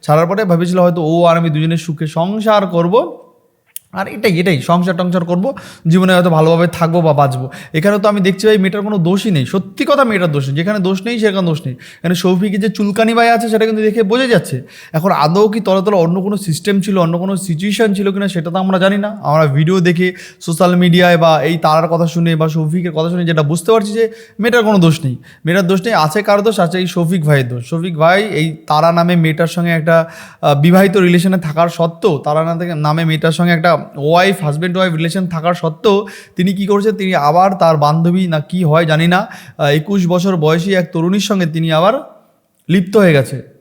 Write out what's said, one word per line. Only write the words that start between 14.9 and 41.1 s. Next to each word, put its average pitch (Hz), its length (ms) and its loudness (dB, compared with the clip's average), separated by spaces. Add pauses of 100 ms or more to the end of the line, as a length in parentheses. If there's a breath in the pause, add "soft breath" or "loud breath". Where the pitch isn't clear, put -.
এখন 160 200 0
আদৌ 165 360 2
কি 214 120 -2
তলে 190 220 0
তলে 208 140 0
অন্য 175 240 0
কোনো 202 160 -4
সিস্টেম 196 440 -2
ছিল, 190 180 -2
অন্য 170 200 0
কোনো 190 180 -4
সিচুয়েশন 196 580 -2
ছিল 196 180 -2
কিনা 196 160 -2
সেটা 175 220 -4
তো 170 60 -4
আমরা 190 220 0
জানি 196 200 2
না। 208 240 -6
আমরা 151 240 2
ভিডিও 156 340 2
দেখে, 180 320 2 (280 loud breath)
সোশ্যাল 180 360 0
মিডিয়ায় 175 400 4
বা 160 260 2
এই 165 140 0
তারার 160 320 2
কথা 170 180 0
শুনে 170 300 0
বা 160 120 0
সৌভিকের 160 440 -2
কথা 160 180 -2
শুনে 180 140 -2
যেটা 160 180 0
বুঝতে 170 300 0
পারছি 208 200 0
যে 220 200 -2 (280 loud breath)
মেয়েটার 240 220 2
কোনো 214 160 2
দোষ 165 260 2
নেই। 127 120 -4 (280 loud breath)
মেয়েটার 175 220 0
দোষ 185 180 0
নেই, 226 100 -2
আছে 156 280 0
কার 202 200 2
দোষ? 214 180 0
আছে 175 180 0
এই 185 80 -2
শফিক 170 380 -2
ভাইয়ের 139 240 2
দোষ। 120 220 -10
শফিক 165 280 -6
ভাই 175 240 4
এই 160 340 -4 (100)
তারা 156 260 2
নামে 175 240 2
মেয়েটার 165 300 0
সঙ্গে 170 240 -4
একটা, 165 340 2 (380 loud breath)
আহ, 147 180 2
বিবাহিত 185 360 4
রিলেশনে 180 420 2
থাকার 165 300 -2
সত্ত্বেও, 170 500 -2
তারা 151 260 -2
না 165 120 -4
থেকে, 175 180 -6
নামে 151 300 -2
মেয়েটার 160 280 0
সঙ্গে 175 200 0
একটা 165 340 0 (100)
ওয়াইফ, 175 480 2
হাজব্যান্ড 165 320 -2
ওয়াইফ 185 180 0
রিলেশন 165 320 -2
থাকার 170 280 -2
সত্ত্বেও 196 520 -2 (300 loud breath)
তিনি 185 160 0
কি 196 140 -4
করেছে? 202 260 0
তিনি 190 220 -4
আবার 165 400 2
তার 165 220 2
বান্ধবী 165 500 2
না 160 140 -2
কি 175 240 -4
হয় 160 220 2
জানি 156 200 2
না, 175 120 2
আহ, - 460 -8
একুশ 160 420 0
বছর 180 300 0
বয়সী 165 380 0
এক 180 180 -2
তরুণীর 175 280 -2